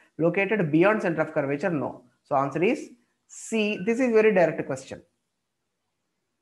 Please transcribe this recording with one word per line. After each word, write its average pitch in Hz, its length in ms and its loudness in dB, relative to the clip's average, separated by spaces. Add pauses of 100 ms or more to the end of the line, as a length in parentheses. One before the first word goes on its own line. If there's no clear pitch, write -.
(180)
Located 190 540 0
beyond 196 300 4
center 160 200 0
of 151 100 -6
curvature? 147 380 -2
No. 131 320 -4 (220)
So - 100 -6
answer 139 280 0
is 233 280 -2 (380)
C. 214 580 -4
This 233 140 0
is 247 120 2
very 214 220 6
direct 160 320 2
question. - 360 -10 (1400)